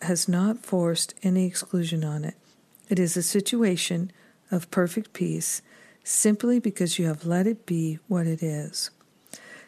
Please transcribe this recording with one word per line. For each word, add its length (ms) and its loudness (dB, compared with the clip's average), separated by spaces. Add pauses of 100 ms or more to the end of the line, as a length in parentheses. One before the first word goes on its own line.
has 260 0
not 360 2
forced 580 0
any 240 4
exclusion 580 -2
on 200 -4
it. 100 -6 (540)
It 100 2
is 180 2
a 60 0
situation 920 0 (380)
of 200 -2
perfect 420 -2
peace 500 -4 (420)
simply 540 2
because 400 0
you 80 2
have 180 -2
let 220 2
it 200 -2
be 320 -2 (100)
what 180 0
it 160 -2
is. 480 -4 (760)